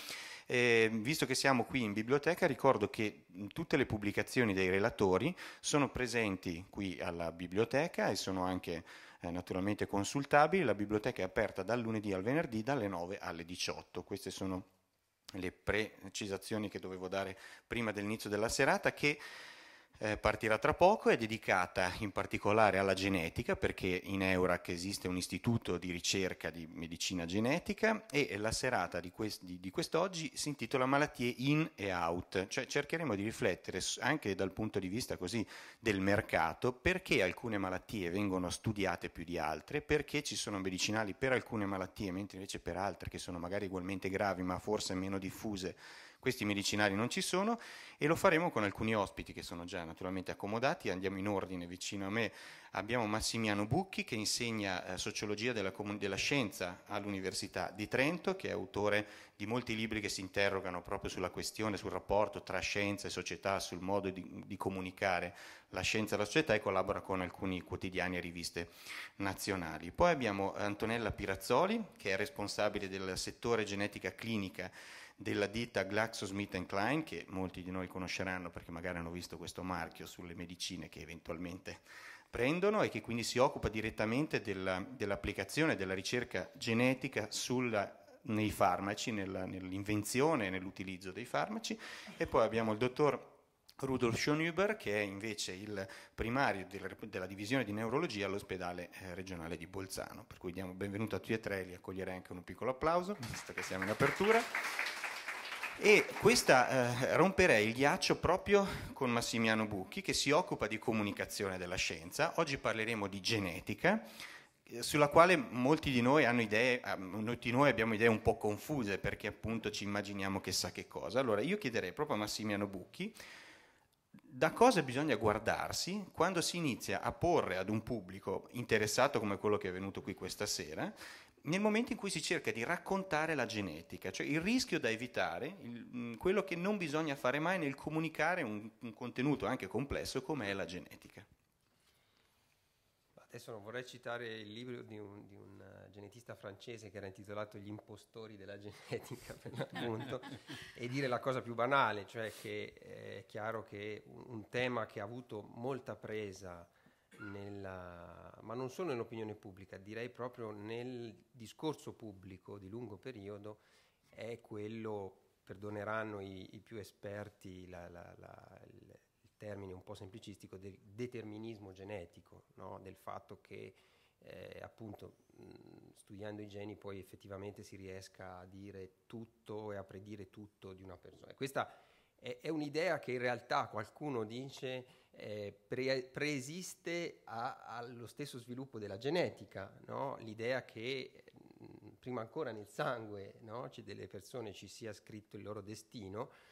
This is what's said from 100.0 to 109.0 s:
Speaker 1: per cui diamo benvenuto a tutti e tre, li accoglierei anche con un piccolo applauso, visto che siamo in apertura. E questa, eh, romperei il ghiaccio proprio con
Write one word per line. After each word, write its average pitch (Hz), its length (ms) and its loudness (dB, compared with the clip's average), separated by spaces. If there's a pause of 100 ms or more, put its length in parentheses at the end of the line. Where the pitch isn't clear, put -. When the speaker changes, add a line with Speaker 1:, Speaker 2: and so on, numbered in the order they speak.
Speaker 1:
per - 120 -18
cui 92 140 -6
diamo 92 220 -6
benvenuto 101 420 -2
a 95 40 0
tutti - 140 -2
e 110 60 2
tre, 98 240 -2
li 90 100 -10
accoglierei 92 420 -6
anche 92 140 -12
con 90 80 -8
un 90 60 -12
piccolo 101 280 -4
applauso, 175 440 0 (140)
visto - 240 -8
che - 80 -6
siamo 95 240 -2
in 101 60 0
apertura. 190 500 6 (1400)
E 196 280 10 (160)
questa, 131 880 8
eh, 101 80 6
romperei 156 500 8
il 117 60 2
ghiaccio 143 440 4
proprio 185 480 6 (280)
con 127 180 0